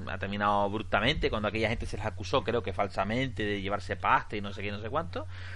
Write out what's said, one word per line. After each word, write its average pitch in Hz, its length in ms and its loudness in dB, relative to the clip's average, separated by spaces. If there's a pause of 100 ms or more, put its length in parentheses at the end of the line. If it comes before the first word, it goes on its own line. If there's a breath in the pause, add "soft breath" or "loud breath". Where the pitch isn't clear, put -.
ha - 100 -4
terminado 101 460 2
abruptamente 107 680 2
cuando 107 200 0
aquella 107 200 2
gente 113 160 0
se - 140 -4
les 104 80 -4
acusó, 107 360 0
creo 113 200 0
que 98 100 -4
falsamente, 107 720 0
de 104 160 0
llevarse 98 360 -2
pasta 117 380 4
y 104 60 -2
no 98 140 -6
sé 101 80 -8
qué, 101 100 -4
no 104 80 -6
sé 110 80 -6
cuánto, 170 380 -4 (300 loud breath)